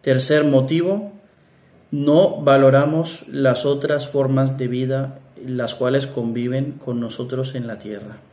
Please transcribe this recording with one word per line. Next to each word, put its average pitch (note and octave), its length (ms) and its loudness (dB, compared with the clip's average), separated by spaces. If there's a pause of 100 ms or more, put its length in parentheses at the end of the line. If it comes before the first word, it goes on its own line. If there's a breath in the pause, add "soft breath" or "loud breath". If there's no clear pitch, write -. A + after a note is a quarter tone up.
Tercer C#3+ 420 2
motivo, D#3+ 680 0 (800 soft breath)
no D3+ 480 4
valoramos C#3+ 880 4
las C#3 360 0
otras C#3+ 440 -2
formas C3+ 500 0
de B2+ 80 -4
vida, C3 540 -4 (260)
las B2 280 -6
cuales C3+ 340 0
conviven B2 640 -4
con B2 260 -8
nosotros B2+ 560 -6
en A#2+ 140 -8
la G#2+ 100 -10
Tierra G#2+ 380 -14 (160)